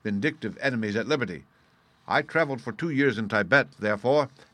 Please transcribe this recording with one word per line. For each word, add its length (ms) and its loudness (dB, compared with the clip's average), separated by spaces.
vindictive 580 -2
enemies, 360 -2
at 100 -2
liberty. 380 -4
I 140 0
travelled 380 -2
for 120 -8
two 180 -4
years 280 2
in 100 -4
Tibet, 400 4
therefore, 500 2